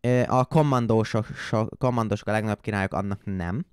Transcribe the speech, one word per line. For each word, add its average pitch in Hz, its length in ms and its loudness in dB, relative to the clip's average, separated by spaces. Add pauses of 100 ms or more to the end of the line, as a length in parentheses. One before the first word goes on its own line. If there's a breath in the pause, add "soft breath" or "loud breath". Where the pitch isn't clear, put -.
ö, 123 260 2
a 127 180 2
kommandósok, 117 800 2
so-, - 420 -2 (100)
kommandósok 113 500 -2
a 101 40 -2
legnagyobb 107 300 -2
királyok, 98 320 -2
annak 98 300 -4
nem. 95 500 -4